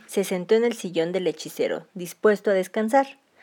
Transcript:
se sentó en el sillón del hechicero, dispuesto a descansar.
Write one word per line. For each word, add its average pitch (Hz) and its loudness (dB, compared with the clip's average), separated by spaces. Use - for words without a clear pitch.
se 202 -2
sentó 185 0
en 226 4
el 240 0
sillón 170 -4
del 185 -2
hechicero, - -4
dispuesto 202 0
a - 4
descansar. 220 0